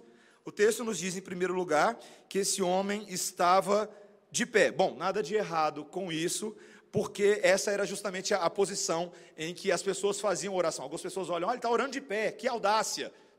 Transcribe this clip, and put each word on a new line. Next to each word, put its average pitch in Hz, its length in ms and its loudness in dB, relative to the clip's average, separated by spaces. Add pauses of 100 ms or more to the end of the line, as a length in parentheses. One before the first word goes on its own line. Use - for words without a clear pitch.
(440)
O 160 80 -12
texto 226 300 2
nos 220 160 -4
diz, 180 180 -4
em 196 40 -8
primeiro 180 320 -4
lugar, 180 460 2 (300)
que 185 100 -2
esse 196 240 0
homem 196 460 0
estava 185 800 2 (400)
de 220 160 -2
pé. 160 240 6
Bom, 139 260 2
nada 190 260 -2
de 185 120 -4
errado 160 500 0
com 180 260 -8
isso, 160 460 -4 (340)
porque - 520 2
essa 190 280 4
era 202 140 0
justamente 185 480 -4
a, 196 60 4
a 170 100 2
posição 180 640 -2 (240)
em 160 160 -6
que 185 180 -2
as 175 120 2
pessoas 196 360 -2
faziam 190 360 -2
oração. 165 300 -2
Algumas 156 180 -10
pessoas 185 260 -6
olham, 175 200 -2
"Olha, 247 80 -2
ele 208 40 -12
tá 233 100 -2
orando 240 220 0
de 262 80 -6
pé, 202 320 -2
que - 160 -6
audácia." 208 640 0 (260)